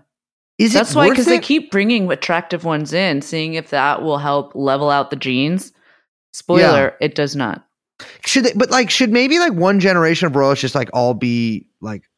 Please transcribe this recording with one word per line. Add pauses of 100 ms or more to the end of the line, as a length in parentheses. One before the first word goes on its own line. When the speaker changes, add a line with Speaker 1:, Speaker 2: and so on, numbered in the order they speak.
(580)
Speaker 1:
Is
it
Speaker 2:
That's
why,
Speaker 1:
worth
Speaker 2:
'cause
they
Speaker 1:
it?
Speaker 2:
keep
bringing
attractive
ones
in,
seeing
if
that
will
help
level
out
the
genes. (600)
Spoiler,
Speaker 1:
Yeah.
Speaker 2:
it
does
not. (600)
Speaker 1:
Should
they,
but,
like,
should
maybe,
like,
one
generation
of
royals
just,
like,
all
be, (140)
like, (140)